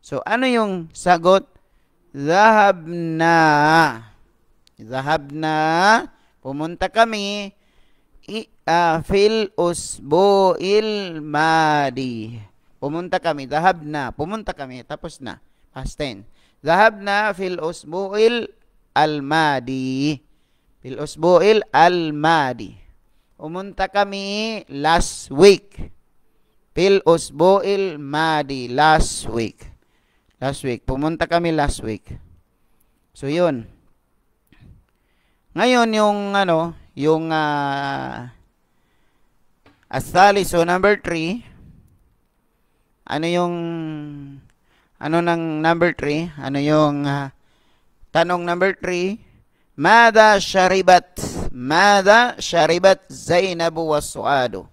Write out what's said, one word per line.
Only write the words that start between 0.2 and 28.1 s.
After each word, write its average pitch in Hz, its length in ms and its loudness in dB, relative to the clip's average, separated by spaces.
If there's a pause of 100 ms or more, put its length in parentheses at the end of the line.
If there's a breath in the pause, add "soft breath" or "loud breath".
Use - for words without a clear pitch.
ano 233 240 -2
yung 196 400 -4
sagot? 180 560 2 (640)
Dhahabna. 170 1300 2 (1400)
Dhahabna, 143 800 -4 (880)
pumunta 160 480 -8
kami, 208 640 -2 (720)
i-, 214 240 -12 (160)
ah, 165 320 0
fil 208 560 0
usbu'il 190 1700 0
madi. 143 1120 -2 (480)
Pumunta 170 400 -6
kami, 147 240 -4
dhahabna, 151 640 -2
pumunta 196 400 -8
kami, 127 320 -14
tapos 151 400 -16
na. 107 160 -14 (320)
Past - 240 -12
tense. 113 320 -10 (320)
Dhahabna 202 720 0
fil 180 320 -8
usbu'il 196 880 -2 (400)
al-madi. 139 1300 -2 (640)
Fil 127 160 -14
usbu'il 175 720 4
al-madi. 151 1040 2 (640)
Pumunta 190 480 -8
kami 202 800 -4
last 151 640 -2
week. 180 480 4 (960)
Fil 190 320 2
usbu'il 185 880 2
madi, 147 720 -4